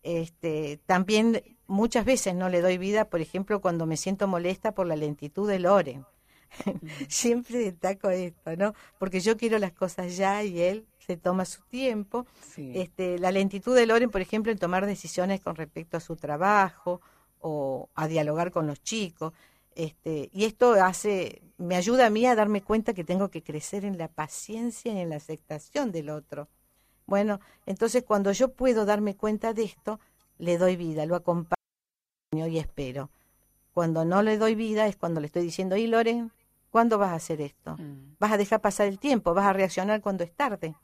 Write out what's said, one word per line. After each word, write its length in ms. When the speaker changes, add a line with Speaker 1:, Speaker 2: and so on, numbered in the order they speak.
Speaker 1:
Este, 800
también 580
muchas 380
veces 300
no 140
le 120
doy 160
vida, 320
por 120
ejemplo, 400
cuando 240
me 120
siento 300
molesta 460
por 140
la 80
lentitud 540
de 100
Loren. 460
<laughs> 160
Speaker 2:
Ujú. 220
Speaker 1:
Siempre 520
destaco 500
esto, 460
¿no? 180
Porque 220
yo 180
quiero 220
las 140
cosas 440
ya 260
y 180
él 260
se 120
toma 280
su 180
tiempo. 600
Speaker 2:
Sí. 200
Speaker 1:
Este, 440
la 120
lentitud 440
de 100
Loren, 240
por 120
ejemplo, 300
en 60
tomar 280
decisiones 560
con 140
respecto 420
a 20
su 160
trabajo 840
o 540
a 140
dialogar 440
con 160
los 140
chicos. 520
Este, 580
y 120
esto 280
hace, 680
me 180
ayuda 320
a 20
mí 160
a 100
darme 280
cuenta 300
que 100
tengo 260
que 140
crecer 420
en 120
la 100
paciencia 840
y 60
en 100
la 80
aceptación 760
del 180
otro. 380
Bueno, 340
entonces 360
cuando 280
yo 220
puedo 320
darme 300
cuenta 380
de 100
esto, 360
le 200
doy 180
vida, 300
lo 100
acompaño 400
y 260
espero. 520
Cuando 320
no 160
le 160
doy 180
vida 320
es 100
cuando 240
le 60
estoy 160
diciendo, 340
"Y 100
Loren, 440
¿cuándo 300
vas 120
a 40
hacer 260
esto? 360
Speaker 2:
Mm. 420
Speaker 1:
Vas 140
a 40
dejar 240
pasar 260
el 120
tiempo, 340
vas 140
a 60
reaccionar 480
cuando 220
es 120
tarde". 480